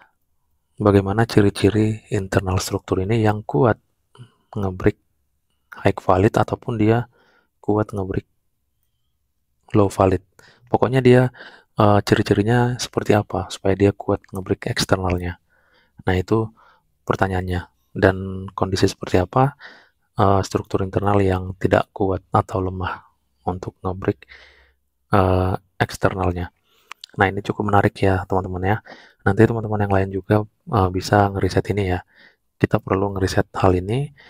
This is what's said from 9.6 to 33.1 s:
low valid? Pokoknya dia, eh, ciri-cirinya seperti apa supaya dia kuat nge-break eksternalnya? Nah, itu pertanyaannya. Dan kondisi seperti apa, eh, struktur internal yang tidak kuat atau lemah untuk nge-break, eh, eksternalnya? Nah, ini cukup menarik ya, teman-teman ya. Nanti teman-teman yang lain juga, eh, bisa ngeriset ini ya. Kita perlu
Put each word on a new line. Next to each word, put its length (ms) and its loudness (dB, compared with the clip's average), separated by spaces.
low 160 4
valid? 320 2
Pokoknya 320 2
dia, 320 6
eh, 240 6
ciri-cirinya 720 2
seperti 400 -2
apa 320 -4
supaya 240 -4
dia 160 2
kuat 400 -4
nge-break 400 -6
eksternalnya? 720 -4
Nah, 80 0
itu 320 0
pertanyaannya. 640 -4
Dan 560 0
kondisi 320 -2
seperti 320 -4
apa, 400 0
eh, 240 4
struktur 400 -4
internal 400 0
yang 320 -2
tidak 320 0
kuat 400 -2
atau 320 0
lemah 400 -6
untuk 320 -10
nge-break, 480 -6
eh, 480 2
eksternalnya? 720 -4
Nah, 160 4
ini 80 -6
cukup 320 -2
menarik 240 2
ya, 320 0
teman-teman 320 -4
ya. 160 0
Nanti 240 2
teman-teman 320 -4
yang 80 0
lain 240 0
juga, 320 0
eh, 480 -2
bisa 400 2
ngeriset 400 -2
ini 240 -2
ya. 80 -10
Kita 160 2
perlu 400 -2